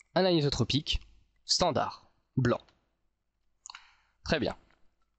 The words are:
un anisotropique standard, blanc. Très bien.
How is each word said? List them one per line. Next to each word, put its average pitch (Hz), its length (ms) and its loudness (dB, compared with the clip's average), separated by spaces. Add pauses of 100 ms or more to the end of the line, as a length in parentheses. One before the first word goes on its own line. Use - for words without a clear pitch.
(160)
un 185 80 2
anisotropique 151 800 0 (420)
standard, - 640 -2 (300)
blanc. 123 240 2 (1600)
Très - 160 0
bien. 107 160 -2 (640)